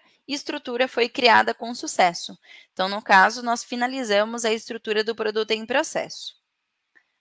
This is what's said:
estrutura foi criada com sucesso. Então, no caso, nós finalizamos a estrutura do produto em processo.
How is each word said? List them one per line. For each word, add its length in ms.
estrutura 600
foi 200
criada 460
com 200
sucesso. 640
Então, 160
no 120
caso, 400
nós 220
finalizamos 800
a 80
estrutura 520
do 120
produto 360
em 140
processo. 720